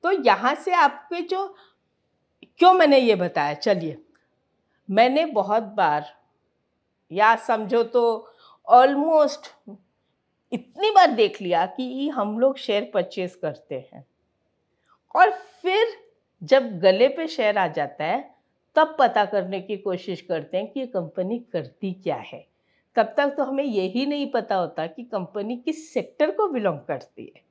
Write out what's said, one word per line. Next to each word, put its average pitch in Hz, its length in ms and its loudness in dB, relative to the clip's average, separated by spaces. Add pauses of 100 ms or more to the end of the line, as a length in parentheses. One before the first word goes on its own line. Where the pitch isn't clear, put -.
तो 349 60 2
यहाँ 240 440 2
से - 180 -4
आपके 339 480 0
जो, 370 260 -4 (1120)
क्यों 370 140 8
मैंने 302 260 6
ये 233 160 4
बताया, 165 400 -2
चलिए, 165 440 -4 (920)
मैंने 254 360 2
बहुत 220 360 -2
बार, 180 520 -2 (1000)
या 214 240 4
समझो 220 460 -2
तो 233 500 -2 (360)
almost 285 800 4 (1040)
इतनी 370 380 -4
बार 381 200 6
देख 214 320 0
लिया 175 240 0
कि 254 420 -8
हम 214 300 -4
लोग 269 200 2
शेयर 208 360 -4
परचेज 180 400 -4
करते 143 580 -10
हैं 135 120 -20 (1120)
और 381 140 6
फिर 427 680 -2 (460)
जब 233 360 2
गले 190 300 4
पे 320 200 -4
शेयर 214 300 0
आ 185 100 0
जाता 151 360 -6
है, 226 320 -6 (400)
तब 311 220 2
पता 220 260 4
करने 190 360 -4
की 196 160 -8
कोशिश 185 440 -6
करते 160 360 -6
हैं 214 160 -6
कि 277 80 -8
ये 254 60 -6
कंपनी 190 520 -6
करती 185 540 -8
क्या 180 240 -6
है। - 300 -18 (500)
तब 226 200 0
तक 285 100 2
तो 277 180 -2
हमें 269 200 -4
यही 214 420 -2
नहीं 285 240 -4
पता 214 260 -2
होता 165 300 -4
कि 240 180 -14
कंपनी 208 520 -8
किस 311 360 -10
सेक्टर - 380 -2
को 415 180 -2
बिलोंग 208 300 -2
करती - 580 -12
है। - 140 -20